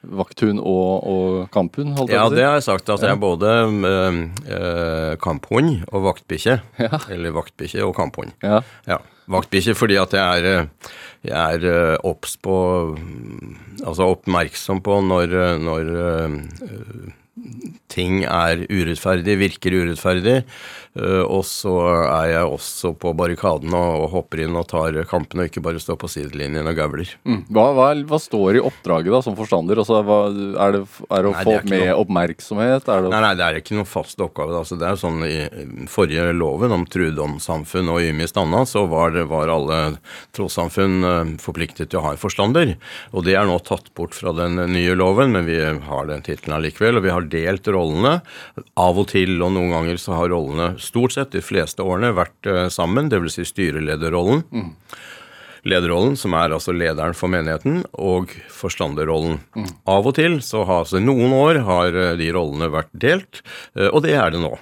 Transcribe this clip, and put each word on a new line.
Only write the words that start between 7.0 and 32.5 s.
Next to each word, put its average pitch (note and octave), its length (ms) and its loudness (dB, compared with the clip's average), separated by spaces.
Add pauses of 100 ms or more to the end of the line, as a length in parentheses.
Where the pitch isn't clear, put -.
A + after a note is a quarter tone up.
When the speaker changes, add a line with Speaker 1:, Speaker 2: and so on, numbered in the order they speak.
Speaker 2:
Eller E2+ 220 -6
vaktbikkje F2 520 -6
og F#2+ 120 -2
kamphund. - 360 -4 (120)
Speaker 1:
Ja. G#2+ 180 4 (260)
Speaker 2:
Ja. E2 120 0 (280)
Vaktbikkje F#2 480 0
fordi G#2 240 4
at F#2 120 2
jeg F2+ 320 2
er, - 20 0
eh, F2+ 220 2 (560)
jeg E2 400 0
er, - 20 -2
eh, E2+ 380 4
obs - 340 -4
på, F2+ 580 0
mm, D2+ 880 -14
altså F2+ 320 2
oppmerksom F#2 680 -2
på G2+ 220 2
når, F2+ 300 2
eh, F2+ 260 2
når, D#2+ 240 -2 (120)
eh, E2 1160 -6 (760)
ting F#2 380 0
er E2+ 400 0
urettferdig, F#2 720 0
virker F#2 340 0
urettferdig, F#2 720 2 (540)
eh, F#2 240 0
og F#2+ 240 0
så - 300 -4 (340)
er D#2+ 220 2
jeg E2 180 2
også - 480 -6
på F2 180 -2
barrikaden E2+ 640 0
og, E2+ 260 2
og D#2 60 -2
hopper D#2+ 320 -4
inn E2 160 -2
og E2+ 100 -2
tar E2 240 0 (140)
kampen, E2+ 340 -4
og F2 60 0
ikke E2 160 -8
bare E2 180 -4
står E2 220 -6
på E2 80 -8
sidelinjen D2 580 -6
og E2 80 -2
gavler. D2+ 360 -4 (120)
Speaker 1:
Mm. G#2+ 200 -2 (100)
Hva, A2+ 140 6 (100)
hva, C3 80 8 (240)
hva D3+ 100 2
står G#2 380 2
i - 80 4
oppdraget F2 480 0
da, B2+ 80 4
som G#2+ 160 -4
forstander? G2 400 0
Altså, A2 260 4
hva, G#2 140 4 (480)
er G2+ 140 4
det, - 20 -2 (300)
er F#2+ 100 2
det G2+ 80 4
å F#2 60 0
Speaker 2:
Nei, F#2 80 -4
Speaker 1:
få G#2+ 80 4
Speaker 2:
det - 20 6
er - 80 2
ikke G2+ 80 -4
Speaker 1:
med F#2 160 2
Speaker 2:
noe F2+ 160 2
Speaker 1:
oppmerksomhet? G2+ 880 0